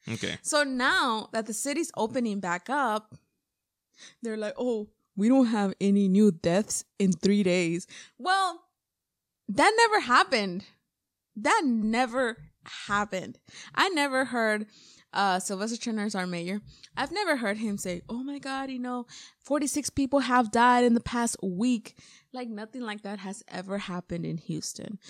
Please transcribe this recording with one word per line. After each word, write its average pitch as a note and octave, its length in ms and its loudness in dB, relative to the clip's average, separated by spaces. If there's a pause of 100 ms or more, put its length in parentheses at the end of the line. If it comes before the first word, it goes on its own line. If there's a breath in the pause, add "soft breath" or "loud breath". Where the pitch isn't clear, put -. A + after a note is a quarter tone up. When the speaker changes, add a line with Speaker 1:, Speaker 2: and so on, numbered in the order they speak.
(100)
Speaker 1:
Okay. - 320 -6
Speaker 2:
So D4 220 0
now C4 680 0
that A3+ 140 -4
the A3+ 80 -8
city's C#4+ 420 -4
opening A3 440 -2
back F3+ 280 -4
up, A#3+ 460 -2 (1080 loud breath)
they're A3 140 -6
like, G#3+ 220 -6
"Oh, A#3 300 -2 (260)
we G3+ 140 2
don't C4 180 8
have G#3 340 0
any G3 280 4
new G3+ 240 6
deaths F3 520 -2 (140)
in F#3+ 140 4
three G3+ 320 2
days." F3 420 2 (320 loud breath)
Well, F4+ 420 0 (880)
that D4+ 280 4
never G#4+ 240 4
happened. A#3+ 640 2 (720)
That F4 280 2
never A#3 760 0 (500)
happened. G3+ 500 -4 (360 loud breath)
I F4 160 4
never C#4 360 2
heard, A3 400 0 (460 loud breath)
uh, F#3+ 260 2
Sylvester G#3 380 -4
Turner A3 300 -4
is G#3+ 80 -4
our F3+ 120 -2
mayor. F3+ 340 -6 (360 loud breath)
I've C4+ 160 -4
never F4 240 0
heard A#3+ 220 -2
him G#3+ 200 -4
say, F3 300 -6
"Oh A#3+ 160 -6
my C#4+ 140 -8
God, C4+ 320 -8
you C4 80 -8
know, B3 280 -6 (320 loud breath)
forty-six D4 520 -2
people C#4 300 2
have B3 300 2
died B3 340 6
in A#3+ 100 6
the A#3 60 4 (140)
past A#3 280 -2
week." G#3 560 -2 (340 loud breath)
Like, B3 160 -10
nothing A3 340 -12
like G#3 200 -10
that G3+ 180 -8
has G3 280 -12
ever F#3+ 300 -8
happened F3 480 -8
in D#3+ 120 -6
Houston. - 600 -8 (120)